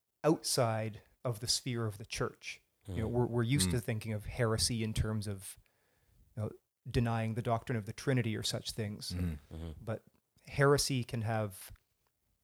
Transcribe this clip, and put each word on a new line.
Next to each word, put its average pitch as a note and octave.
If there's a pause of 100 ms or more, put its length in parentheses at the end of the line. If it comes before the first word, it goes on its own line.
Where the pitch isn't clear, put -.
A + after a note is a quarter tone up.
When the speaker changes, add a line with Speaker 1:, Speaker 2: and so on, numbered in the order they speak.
(240)
Speaker 1:
outside A2 (200)
of A#2
the A#2+
sphere A#2
of G#2
the G#2+
church. - (240)
You G2+
know, A2
Speaker 2:
Mm. A#2+
Speaker 1:
we're, A#2+
we're A#2
used C#3+
Speaker 3:
Mm. E3+
Speaker 1:
to B2
thinking A2
of G#2
heresy A2+
in A2
terms G#2+
of, G2 (800)
you G#2+
know, A2 (400)
denying A2+
the A#2
doctrine A#2
of G#2
the A2
Trinity A#2
or A2+
such -
things. G#2+
Speaker 3:
Mm. F2 (180)
Speaker 2:
Mm-hmm. E2 (140)
Speaker 1:
But A2 (460)
heresy C#3
can A#2+
have A2 (720)